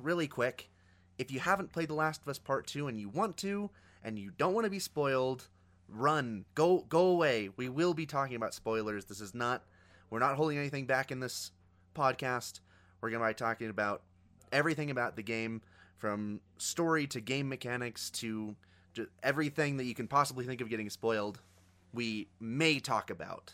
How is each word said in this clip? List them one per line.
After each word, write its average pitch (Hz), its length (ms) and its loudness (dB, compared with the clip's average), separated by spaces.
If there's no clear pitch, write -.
really 160 260 0
quick, - 440 -2
if 123 120 -4
you 131 80 -2
haven't 185 320 2
played 165 180 -2
The 156 60 -4
Last 156 280 0
of - 60 -10
Us 139 100 -4
Part - 280 -2
Two 143 220 -4
and 113 100 -4
you 101 120 -6
want 180 280 0
to, 202 300 -2
and 110 160 -6
you 98 200 -10
don't 180 160 4
wanna 220 160 2
be 196 80 -4
spoiled, 131 720 0
run, 113 680 0
go, 170 340 6
go 175 200 6
away. 131 460 4
We 127 140 -4
will 165 240 2
be 156 140 -2
talking 135 300 -2
about 113 180 -2
spoilers. 107 500 -2
This 101 160 -12
is 98 140 -12
not, 120 320 -2
we're 110 100 -4
not 135 180 4
holding 151 200 2
anything 139 300 -4
back 131 260 2
in 127 80 -6
this - 300 -6
podcast. 131 640 0
We're 113 80 -2
gonna 113 180 2
be 110 60 2
talking 113 340 -2
about 101 340 0
everything 147 400 2
about 120 260 -2
the 113 60 -8
game, 113 380 -2
from 104 420 -2
story 160 520 0
to 127 120 -6
game 135 300 0
mechanics 123 600 -4
to 110 460 -4
ju-, 113 140 -6
everything 143 540 2
that 131 80 -2
you 120 100 -4
can 113 140 -6
possibly 135 380 2
think 123 160 -4
of 110 80 -6
getting 107 180 -2
spoiled, 107 520 0
we 113 360 -2
may 139 380 2
talk 113 320 -2
about. 87 440 -10